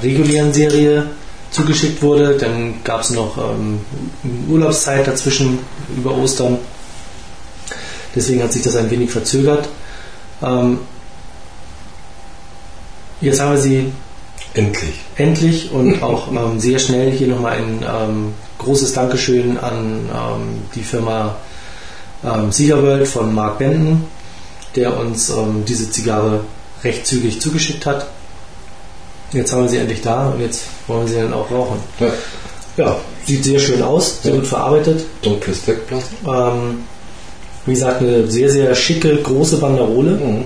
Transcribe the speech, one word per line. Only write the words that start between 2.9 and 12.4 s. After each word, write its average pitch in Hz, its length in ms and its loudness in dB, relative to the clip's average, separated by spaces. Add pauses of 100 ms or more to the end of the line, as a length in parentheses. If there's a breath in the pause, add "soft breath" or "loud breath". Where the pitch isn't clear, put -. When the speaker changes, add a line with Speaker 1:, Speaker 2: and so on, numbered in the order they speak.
Speaker 1:
noch, 113 280 -2
ähm, 107 420 -2 (440)
eine 123 280 -4
Urlaubszeit 147 540 4
dazwischen 131 540 2 (360)
über 131 200 -2
Ostern. 131 420 2 (1600 loud breath)
Deswegen 123 260 2
hat 117 100 0
sich 123 100 0
das 117 120 0
ein 113 160 2
wenig 120 220 0
verzögert. 139 560 2 (760 loud breath)
Ähm, 123 360 2 (2500)